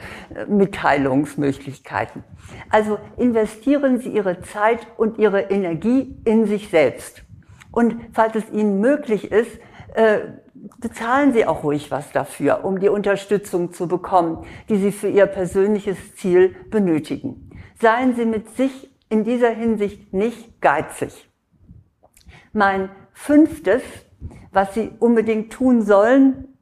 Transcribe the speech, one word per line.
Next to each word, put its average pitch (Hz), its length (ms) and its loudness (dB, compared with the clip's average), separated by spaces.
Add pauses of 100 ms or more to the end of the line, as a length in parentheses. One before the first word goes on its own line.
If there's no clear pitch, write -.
(460)
Mitteilungsmöglichkeiten. 143 1800 -2 (480)
Also 214 280 2 (180)
investieren 247 840 0
Sie 247 120 -8
Ihre 190 320 -2
Zeit 220 440 -2 (100)
und 220 220 -2
Ihre 202 220 2
Energie 196 840 -2
in 220 220 4
sich 202 240 -6
selbst. - 540 0 (480)
Und 233 240 0 (160)
falls 226 240 0
es 214 160 -4
Ihnen 208 260 0
möglich 247 540 0
ist, 226 260 0 (360)
äh, 220 240 2 (600)
bezahlen 254 540 0
Sie 226 140 2
auch 160 180 -2
ruhig 147 260 -4
was 139 220 -6
dafür, 139 500 0
um 190 160 -4
die 196 120 2
Unterstützung 196 840 -2
zu 175 160 -6
bekommen, 175 560 -2 (240)
die 214 80 0
Sie 196 160 0
für 202 160 -6
Ihr 190 160 4
persönliches 196 920 -2
Ziel 180 400 4 (160)
benötigen. 165 800 -2 (300)
Seien 233 340 2
Sie 233 120 -2
mit 220 280 -4
sich - 400 -6 (140)
in 214 160 0
dieser 240 240 2
Hinsicht 220 640 -4
nicht 220 480 -4
geizig. - 720 -2 (1200)
Mein 196 380 0 (220)
fünftes, 294 720 2 (680)
was 190 220 0
Sie 220 240 -4
unbedingt 226 560 0
tun 254 260 2
sollen, 233 680 4 (140)